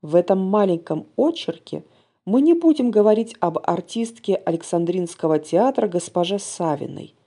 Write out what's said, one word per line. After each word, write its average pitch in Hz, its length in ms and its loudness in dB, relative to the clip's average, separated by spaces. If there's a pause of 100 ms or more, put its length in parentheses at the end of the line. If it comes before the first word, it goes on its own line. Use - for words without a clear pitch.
В 156 140 0
этом 180 220 4
маленьком 185 680 0 (100)
очерке - 680 -4 (440)
мы 233 160 2
не 320 100 4
будем 320 380 2
говорить 214 500 2
об 170 220 -2
артистке 202 720 -4
Александринского 170 1040 -2
театра 214 500 0
госпоже 175 500 -2
Савиной. - 760 -6 (120)